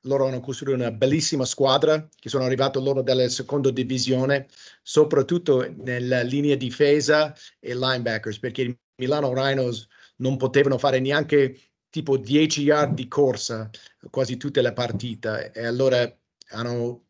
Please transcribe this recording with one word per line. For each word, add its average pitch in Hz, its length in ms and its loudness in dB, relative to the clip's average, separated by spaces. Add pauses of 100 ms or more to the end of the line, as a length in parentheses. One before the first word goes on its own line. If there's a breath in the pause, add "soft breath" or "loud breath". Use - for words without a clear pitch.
loro 135 240 0
hanno 127 120 -4
costruito 131 400 -4
una 120 120 -2
bellissima 135 520 0
squadra, 147 640 2 (100)
che - 120 -16
sono 131 160 0
arrivato 135 340 0
loro 135 220 0
dalla 131 260 2
seconda 135 420 -2
divisione, 131 800 0 (340 loud breath)
soprattutto 151 880 2 (140)
nella 123 380 -2
linea 143 340 0
difesa 147 800 2 (240 loud breath)
e 123 160 -10
linebackers, 120 640 -4
perché 127 220 -6
i 123 160 -4 (180)
Milano 131 380 -2
Rhinos 131 560 -2 (280 soft breath)
non 131 200 -2
potevano 131 400 2
fare 131 240 2
neanche 143 580 0 (300 loud breath)
tipo 139 260 -2
dieci 143 480 2
yard 147 300 2
di 127 160 -6
corsa 120 600 0 (400 loud breath)
quasi 127 280 -4
tutta 143 240 -2
la 117 100 2
partita, 110 800 -6
e 117 140 -10
allora 123 440 2 (420)
hanno 120 580 -6